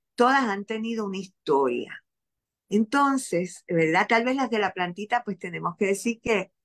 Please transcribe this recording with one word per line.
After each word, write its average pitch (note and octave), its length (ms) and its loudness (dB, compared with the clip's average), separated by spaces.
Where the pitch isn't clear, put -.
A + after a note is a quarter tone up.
todas C4 280 4
han G3+ 220 -2
tenido A3 400 -4
una G3 120 -6
historia. C#3 840 -2
Entonces, A3+ 960 0
¿verdad? E3+ 420 2
Tal A#3 160 2
vez B3+ 100 0
las C4 140 -2
de G#3+ 100 0
la G3 140 0
plantita, F#3 500 -4
pues F#3+ 160 -8
tenemos E3+ 380 -6
que G3+ 100 0
decir G#3 340 -2
que, G#3+ 300 -2